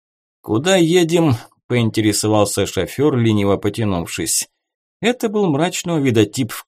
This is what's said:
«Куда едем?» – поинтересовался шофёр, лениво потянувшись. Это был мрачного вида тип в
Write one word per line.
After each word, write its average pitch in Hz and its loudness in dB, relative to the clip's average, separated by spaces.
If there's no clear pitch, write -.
«Куда 147 0
едем?» – 165 4
поинтересовался 107 0
шофёр, 127 -2
лениво 104 2
потянувшись. 95 -4
Это 240 -2
был 202 0
мрачного 170 -2
вида 120 2
тип 123 -6
в - -14